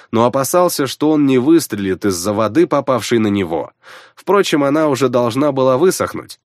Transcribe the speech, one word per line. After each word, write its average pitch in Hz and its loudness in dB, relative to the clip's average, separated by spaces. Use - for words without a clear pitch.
но 113 2
опасался, 139 0
что 151 -2
он 151 2
не 131 4
выстрелит 107 0
из-за 95 -2
воды, 110 0
попавшей 127 0
на 110 2
него. 87 -2
Впрочем, 175 -2
она 151 0
уже 135 0
должна 123 0
была 131 0
высохнуть, 131 -2